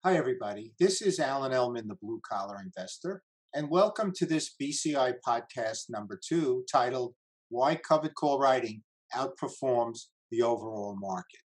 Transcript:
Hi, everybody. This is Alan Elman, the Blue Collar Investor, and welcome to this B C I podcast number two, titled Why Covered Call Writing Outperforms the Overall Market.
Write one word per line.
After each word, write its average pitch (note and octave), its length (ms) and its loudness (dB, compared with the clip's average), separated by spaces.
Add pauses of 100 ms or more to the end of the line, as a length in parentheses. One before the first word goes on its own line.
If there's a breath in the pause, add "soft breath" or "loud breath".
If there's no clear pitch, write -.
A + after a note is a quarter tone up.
Hi, F#3 100 6
everybody. A2+ 600 -2
This G3 240 4
is G3 160 2
Alan C3+ 340 0
Elman, B2 360 0
the G2 120 -10
Blue A2 240 -8
Collar G2+ 400 -6
Investor, F#2+ 600 -10 (280)
and D3 160 -4
welcome G3+ 460 2
to F3+ 100 0
this D#3 320 -2
B C#3+ 140 -4
C D3 240 -2
I C3 200 2 (120)
podcast A2+ 640 -4
number G#2 340 -8
two, C3 460 0
titled B2+ 460 0 (320)
Why C3 260 2
Covered D#3 400 2
Call C#3+ 240 2
Writing B2 460 2 (280)
Outperforms A#2+ 920 -2 (280)
the A#2 120 2
Overall G#2+ 540 0
Market. F#2+ 540 -6